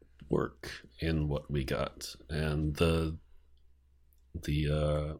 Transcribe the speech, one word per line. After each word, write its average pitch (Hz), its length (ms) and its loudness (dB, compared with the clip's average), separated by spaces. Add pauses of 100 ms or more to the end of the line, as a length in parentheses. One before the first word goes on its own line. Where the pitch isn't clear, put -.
(280)
work - 420 -2 (300)
in 78 280 0
what 71 220 -4
we 71 140 0
got. - 500 -4 (140)
And 76 480 0
the, 82 400 4 (1300)
the, 76 280 2
uh, 76 500 2